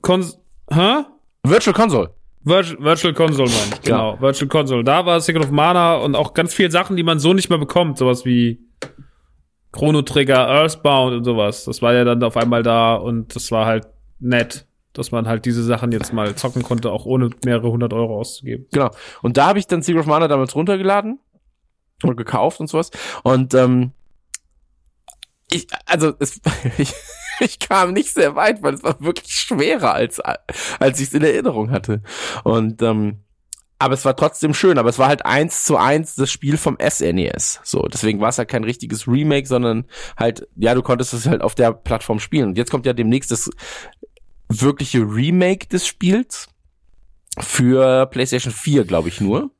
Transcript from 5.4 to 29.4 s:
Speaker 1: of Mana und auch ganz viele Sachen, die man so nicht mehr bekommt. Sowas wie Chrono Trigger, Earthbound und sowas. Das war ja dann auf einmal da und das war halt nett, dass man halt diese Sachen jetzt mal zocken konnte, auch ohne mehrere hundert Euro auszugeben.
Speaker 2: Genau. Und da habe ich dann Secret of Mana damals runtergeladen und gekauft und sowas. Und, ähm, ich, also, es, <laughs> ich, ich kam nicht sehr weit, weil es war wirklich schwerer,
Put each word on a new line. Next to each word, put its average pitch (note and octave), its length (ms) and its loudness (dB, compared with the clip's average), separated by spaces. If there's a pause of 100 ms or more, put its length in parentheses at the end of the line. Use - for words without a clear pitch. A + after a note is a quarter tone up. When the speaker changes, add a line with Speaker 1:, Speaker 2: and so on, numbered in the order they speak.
Speaker 1:
of C#3 60 -4
Mana E3+ 440 4
und C#3 200 -2
auch D3 180 -2
ganz F3 200 0
viele F3+ 180 2
Sachen, F3+ 260 0
die E3+ 60 0
man E3 160 2
so D#3+ 140 4
nicht F#3+ 160 2
mehr E3 100 2
bekommt. D3 400 0
Sowas B2+ 260 2
wie A#2+ 340 2 (1120)
Chrono D3 300 2
Trigger, C3 460 4
Earthbound C#3 680 2
und A#2 80 -4
sowas. A2 420 0
Das - 180 -8
war A#2+ 100 4
ja B2 100 4
dann A#2+ 200 2
auf A2+ 140 0
einmal A#2 260 2
da A#2 320 4
und A2+ 400 -6
das - 160 -8
war A2 160 0
halt A2+ 200 -2 (320)
nett, A#2+ 460 -2 (280)
dass - 180 -8
man A2+ 160 -2
halt A2+ 180 -4
diese A#2+ 180 -2
Sachen A#2 280 0
jetzt A2 200 -4
mal G#2+ 220 -2
zocken B2 300 -4
konnte, A#2 280 -4
auch G#2 140 -6
ohne B2 240 0 (160)
mehrere A#2+ 260 0
hundert A#2 220 -2
Euro A2+ 260 -4
auszugeben. B2 520 -10
Speaker 2:
Genau. C#3 180 2 (320)
Und B2 160 0
da C#3 80 6
habe F#3+ 140 4
ich F#3+ 80 -6
dann E3 160 -2
Secret E3 180 2
of D3 60 -2
Mana D3+ 200 2
damals C3+ 280 0
runtergeladen G3 640 0 (800)
und B2 160 0
gekauft A#2+ 420 0
und D#3 80 -6
sowas. D#3+ 220 -2 (320)
Und, C3 320 2
ähm, B2+ 380 4 (1600)
ich, - 140 -4 (180)
also, D#3+ 340 0
es, - 220 -6 (180)
<laughs> A#2+ 180 -4
ich, C#3 160 -2 (480)
ich - 180 -2
kam F#3 340 0
nicht - 200 -2
sehr D3 220 2
weit, G#3+ 280 0
weil C#3+ 100 0
es C#3 100 -12
war - 180 -2
wirklich E3 320 -6
schwerer, E3 600 0